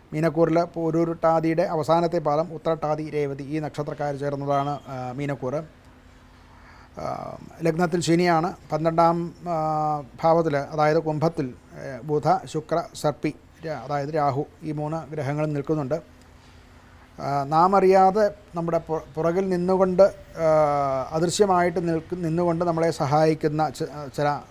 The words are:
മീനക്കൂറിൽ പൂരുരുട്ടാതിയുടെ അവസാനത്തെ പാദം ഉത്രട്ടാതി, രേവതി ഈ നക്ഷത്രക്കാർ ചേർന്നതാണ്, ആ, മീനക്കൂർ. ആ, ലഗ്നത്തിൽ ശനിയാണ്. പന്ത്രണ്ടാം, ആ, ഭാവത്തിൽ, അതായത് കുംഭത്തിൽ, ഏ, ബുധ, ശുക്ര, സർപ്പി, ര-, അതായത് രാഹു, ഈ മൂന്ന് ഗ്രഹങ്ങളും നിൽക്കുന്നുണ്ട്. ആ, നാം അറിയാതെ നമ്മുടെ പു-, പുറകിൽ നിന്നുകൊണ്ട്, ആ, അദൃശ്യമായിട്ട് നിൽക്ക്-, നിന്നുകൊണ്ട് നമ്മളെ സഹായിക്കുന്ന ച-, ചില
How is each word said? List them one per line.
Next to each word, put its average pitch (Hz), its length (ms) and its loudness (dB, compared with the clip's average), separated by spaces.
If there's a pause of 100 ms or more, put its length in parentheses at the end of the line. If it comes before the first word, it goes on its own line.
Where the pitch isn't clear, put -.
(120)
മീനക്കൂറിൽ 160 520 2
പൂരുരുട്ടാതിയുടെ 165 960 0
അവസാനത്തെ 170 560 0
പാദം 160 360 -2
ഉത്രട്ടാതി, 156 560 -4
രേവതി 143 340 -4
ഈ 147 140 -6
നക്ഷത്രക്കാർ 147 580 -6
ചേർന്നതാണ്, 139 640 -2 (100)
ആ, 127 240 -10
മീനക്കൂർ. 139 520 -6 (1400)
ആ, - 360 -8 (260)
ലഗ്നത്തിൽ 165 380 0
ശനിയാണ്. 170 520 2 (200)
പന്ത്രണ്ടാം, 165 640 2 (140)
ആ, 156 520 -2 (220)
ഭാവത്തിൽ, 160 340 4
അതായത് 151 420 2
കുംഭത്തിൽ, 156 560 0 (200)
ഏ, 139 280 -12
ബുധ, 151 420 2
ശുക്ര, 160 380 -4 (120)
സർപ്പി, 151 400 -2 (300)
ര-, 160 40 -8
അതായത് 143 400 -6
രാഹു, 143 380 0 (160)
ഈ 156 100 -8
മൂന്ന് 151 380 -6
ഗ്രഹങ്ങളും 151 440 -4
നിൽക്കുന്നുണ്ട്. 147 480 -2 (1160)
ആ, 139 240 -2
നാം 165 320 4
അറിയാതെ 190 540 6 (240)
നമ്മുടെ 165 240 -2
പു-, 156 360 -6
പുറകിൽ 170 340 0
നിന്നുകൊണ്ട്, 185 540 2 (360)
ആ, 143 760 2
അദൃശ്യമായിട്ട് 175 760 2
നിൽക്ക്-, 165 300 -4
നിന്നുകൊണ്ട് 170 460 0
നമ്മളെ 165 260 0
സഹായിക്കുന്ന 151 800 0
ച-, 147 460 -10
ചില 143 240 0 (100)